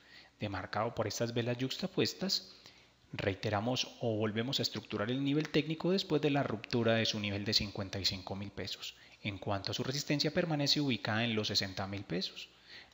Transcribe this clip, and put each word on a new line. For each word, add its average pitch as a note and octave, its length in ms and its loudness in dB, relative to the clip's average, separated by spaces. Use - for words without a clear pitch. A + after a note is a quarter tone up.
demarcado G#2 520 -2
por A2 140 0
estas A#2 260 -2
velas A#2+ 260 0
yuxtapuestas. - 1000 -2
Reiteramos G#2 880 0
o A2+ 160 0
volvemos A2 420 0
a B2 40 0
estructurar G#2+ 500 -2
el C3+ 100 0
nivel C#3+ 260 2
técnico D#3+ 440 2
después D#3+ 280 2
de D3 100 4
la C#3 120 4
ruptura A2+ 520 2
de A2+ 120 4
su G#2+ 140 0
nivel G2+ 240 -2
de G#2+ 100 2
cincuenta G2+ 460 -2
y F2+ 40 -4
cinco F#2 300 -2
mil G2+ 160 -6
pesos. - 460 -8
En G2+ 160 -4
cuanto G2+ 320 -2
a G#2 40 -2
su B2+ 100 -2
resistencia, D3 500 0
permanece D3+ 460 4
ubicada A#2 420 2
en A#2 140 2
los G#2+ 100 2
sesenta G2 400 0
mil G2+ 160 -6
pesos. - 460 -6